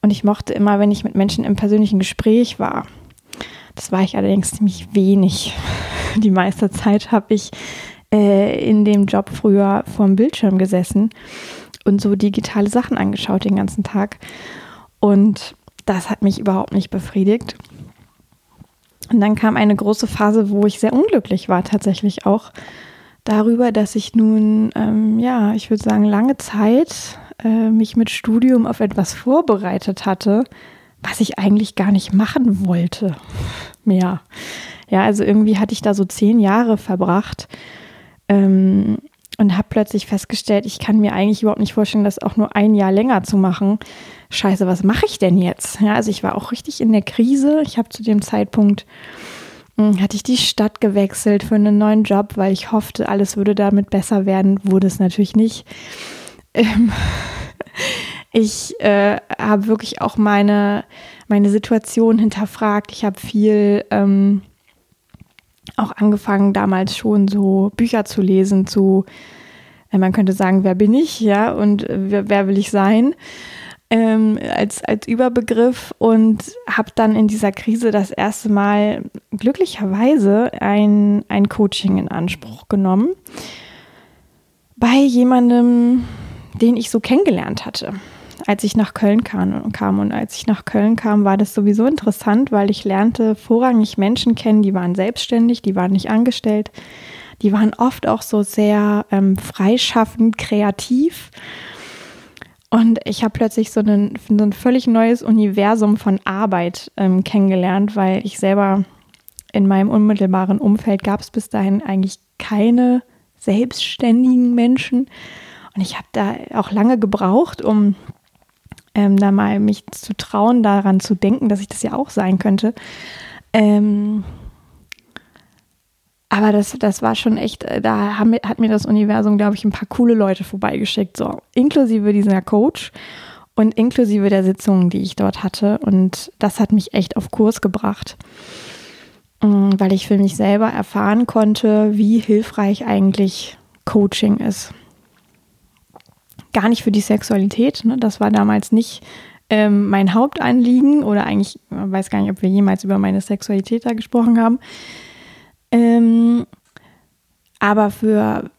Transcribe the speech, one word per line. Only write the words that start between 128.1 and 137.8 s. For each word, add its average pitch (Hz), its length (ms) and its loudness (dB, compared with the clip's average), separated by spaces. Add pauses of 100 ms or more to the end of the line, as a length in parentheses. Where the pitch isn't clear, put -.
haben, 220 160 2 (100)
hat 214 140 -6
mir 226 100 2
das 214 180 0
Universum, 208 520 2
glaub 208 160 0
ich, 196 100 -10
ein 208 60 0
paar - 180 -8
coole 240 260 2
Leute 196 280 0
vorbeigeschickt, 196 760 -4
so - 220 -6 (160)
inklusive 226 580 2
dieser 202 300 2
Coach - 480 0 (640)
und 220 200 2
inklusive 214 560 2
der 190 120 2
Sitzungen, 185 480 2
die 196 120 -4
ich 190 120 -8
dort 196 300 -4
hatte. 208 340 -2
Und 185 600 0
das 208 180 -2
hat 208 140 0
mich 208 200 0
echt - 240 -2
auf - 140 -6
Kurs 220 300 0
gebracht, - 560 -6 (1300)